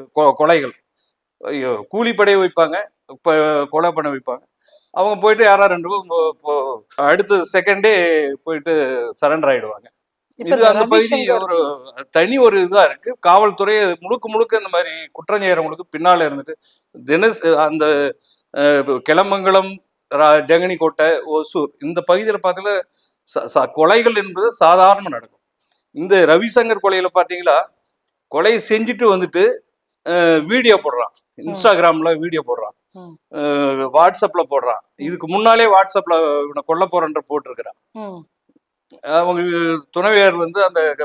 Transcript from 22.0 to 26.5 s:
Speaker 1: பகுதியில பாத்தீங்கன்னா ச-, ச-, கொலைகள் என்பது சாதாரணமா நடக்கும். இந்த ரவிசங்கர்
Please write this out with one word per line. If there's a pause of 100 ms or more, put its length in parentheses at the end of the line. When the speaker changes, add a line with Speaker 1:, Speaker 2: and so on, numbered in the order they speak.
Speaker 1:
பகுதியில
பாத்தீங்கன்னா (520)
ச-,
ச-,
கொலைகள்
என்பது (120)
சாதாரணமா
நடக்கும். (480)
இந்த (100)
ரவிசங்கர்